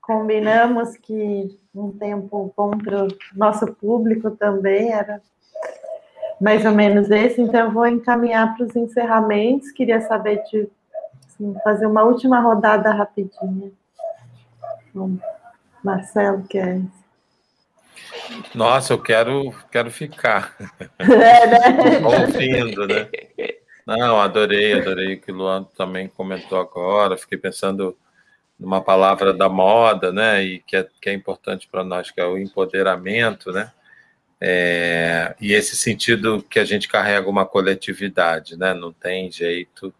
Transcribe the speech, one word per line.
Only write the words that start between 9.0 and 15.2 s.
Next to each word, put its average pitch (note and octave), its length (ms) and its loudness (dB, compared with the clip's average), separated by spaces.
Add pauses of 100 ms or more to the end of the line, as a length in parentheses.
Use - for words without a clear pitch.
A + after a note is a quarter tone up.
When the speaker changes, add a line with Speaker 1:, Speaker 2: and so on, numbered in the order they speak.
Speaker 1:
Queria A3+ 280 0
saber G#3 440 -2
de, G#3+ 220 -4 (600)
assim, G#3 360 -10
fazer G#3 240 0
uma G#3+ 180 4
última B3 360 4
rodada G#3+ 500 2
rapidinha. G3 800 -6 (1200)
Bom, - 240 -6 (640)